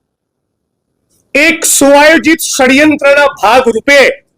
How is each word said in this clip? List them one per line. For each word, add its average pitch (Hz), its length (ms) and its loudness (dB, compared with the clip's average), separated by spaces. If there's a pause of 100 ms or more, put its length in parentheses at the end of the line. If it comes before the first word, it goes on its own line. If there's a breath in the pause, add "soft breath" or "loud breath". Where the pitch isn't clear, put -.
(1500)
એક 320 260 -6
સુઆયોજિત 285 800 2
ષડયંત્રના 277 880 0
ભાગરૂપે 240 580 0 (400)